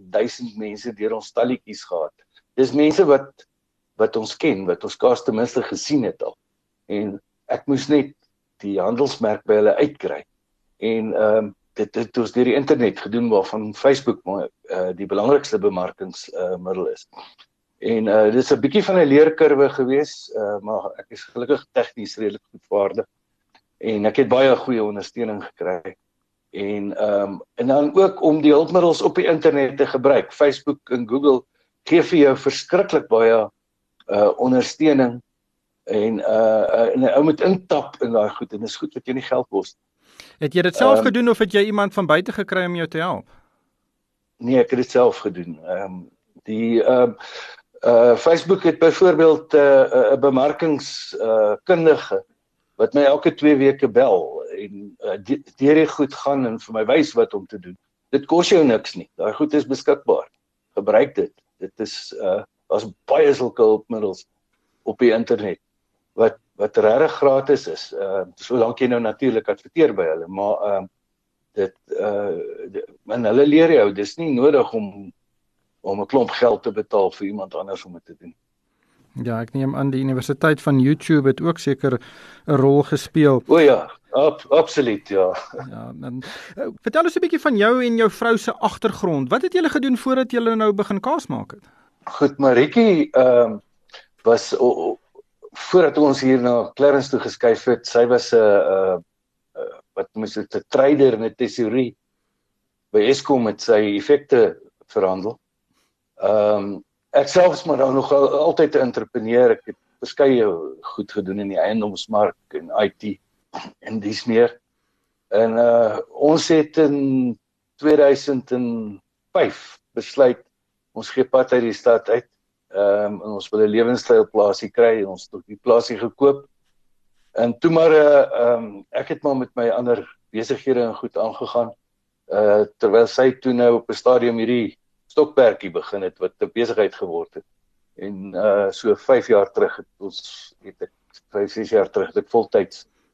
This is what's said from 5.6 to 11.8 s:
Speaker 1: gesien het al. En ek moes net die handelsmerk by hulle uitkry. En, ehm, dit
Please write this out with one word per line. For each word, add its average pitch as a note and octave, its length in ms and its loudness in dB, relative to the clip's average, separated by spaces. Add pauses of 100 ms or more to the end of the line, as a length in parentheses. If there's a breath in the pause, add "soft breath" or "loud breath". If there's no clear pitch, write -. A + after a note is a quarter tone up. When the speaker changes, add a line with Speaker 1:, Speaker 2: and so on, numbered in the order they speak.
Speaker 1:
gesien C#3 420 -4
het - 180 -6
al. - 140 -10 (500)
En G2+ 340 -8 (280)
ek B2 180 -6
moes C3+ 220 -2
net C#3+ 260 0 (460)
die G2+ 200 -6
handelsmerk A#2 640 -2
by G#2+ 100 0
hulle G#2 200 4
uitkry. F#2+ 500 -6 (540)
En, A2 360 -4
ehm, G#2+ 360 0 (240)
dit G#2 200 -6